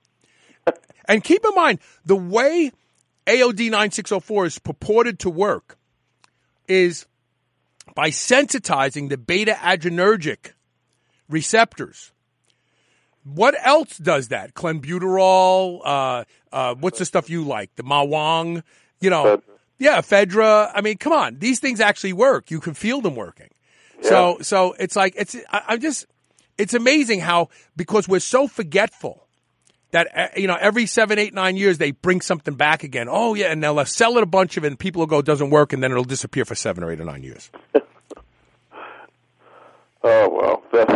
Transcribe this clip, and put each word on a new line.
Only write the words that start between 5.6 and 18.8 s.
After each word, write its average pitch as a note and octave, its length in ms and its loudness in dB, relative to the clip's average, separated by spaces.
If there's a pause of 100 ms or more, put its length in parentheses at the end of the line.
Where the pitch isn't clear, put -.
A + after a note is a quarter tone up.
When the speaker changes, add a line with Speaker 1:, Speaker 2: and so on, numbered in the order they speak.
Speaker 1:
is F3+ 380 0 (920)
by D#3 140 -2
sensitizing D3+ 1000 -2
the C#3 80 -4
beta G3 360 -2
adrenergic F3 1000 -2 (760)
receptors. D#3+ 840 -2 (1120)
What F3+ 400 2
else D4 340 0
does C#3+ 320 -2
that? G#2 240 -8
Clenbuterol, F#3 1300 2
uh, C3 380 -2 (280)
uh, B2+ 240 -2
what's F3 240 -4
the F3+ 60 -4
stuff E3+ 240 -2
you E3 140 -6
like? A#2 320 -8
The A#2+ 80 -12
Mawang, D#3 800 -2 (360)